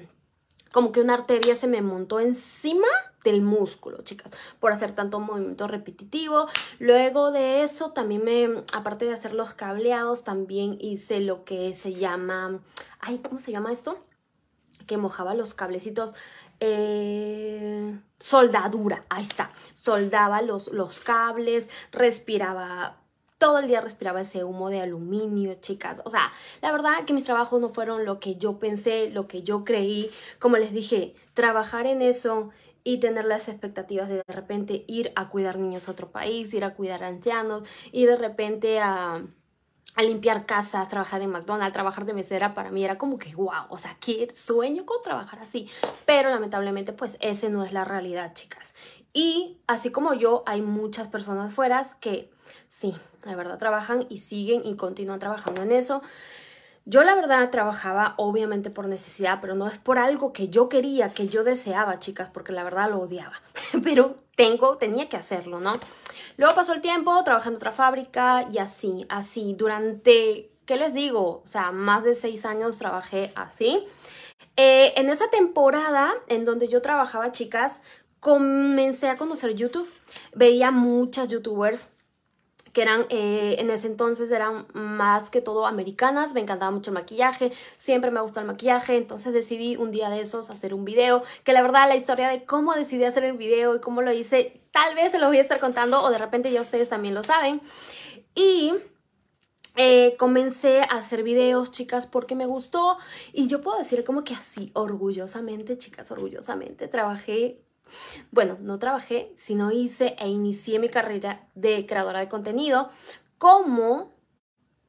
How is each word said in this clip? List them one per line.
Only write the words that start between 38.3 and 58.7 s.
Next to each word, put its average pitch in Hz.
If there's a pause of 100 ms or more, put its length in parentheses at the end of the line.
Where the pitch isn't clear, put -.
a, 180 (760)
a 226
limpiar 220
casas, 208
trabajar 196
en 196
McDonald's, 196
trabajar 196
de 220
mesera, 196
para 196
mí 196
era 190
como 277
que, 156
"Guau, 170
o 185
sea, -
qué 233
sueño 269
con 480
trabajar 214
así". 220 (360)
Pero 277
lamentablemente, 202
pues, 214
ese 214
no 202
es 190
la 190
realidad, 180
chicas. - (380)
Y 330
así 240
como 294
yo, 233
hay 214
muchas 214
personas 202
fuera 262 (140)
que - (380)
sí, 190 (280)
la 196
verdad, 180
trabajan 220
y 202
siguen 214
y 208
continúan 196
trabajando 196
en 208
eso. 254 (840)
Yo, 254
la 370
verdad, 269
trabajaba, 208
obviamente, 208